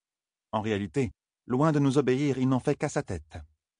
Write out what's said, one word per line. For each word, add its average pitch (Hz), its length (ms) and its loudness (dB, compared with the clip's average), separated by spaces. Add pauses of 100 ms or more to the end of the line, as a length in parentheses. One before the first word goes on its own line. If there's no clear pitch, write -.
(520)
En 110 80 -2
réalité, 104 520 -2 (340)
loin 143 260 2
de 147 60 2
nous 139 180 2
obéir, 135 420 2
il 131 100 2
n'en 131 120 2
fait 143 160 0
qu'à 151 140 -4
sa 147 120 -4
tête. 87 360 -10 (420)